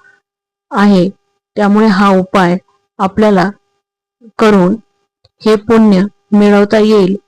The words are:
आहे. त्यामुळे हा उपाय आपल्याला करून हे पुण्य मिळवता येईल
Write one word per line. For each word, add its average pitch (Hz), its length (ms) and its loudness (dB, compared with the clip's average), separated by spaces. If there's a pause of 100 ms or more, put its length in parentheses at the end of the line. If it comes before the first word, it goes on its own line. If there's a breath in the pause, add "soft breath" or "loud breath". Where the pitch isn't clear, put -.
(720 soft breath)
आहे. 202 380 0
त्यामुळे 208 800 -4
हा 202 300 0
उपाय 185 400 -2 (420)
आपल्याला 196 500 -2 (920)
करून 208 360 0 (680)
हे 214 140 0
पुण्य 214 500 0 (260)
मिळवता 208 460 0
येईल 208 380 0 (120)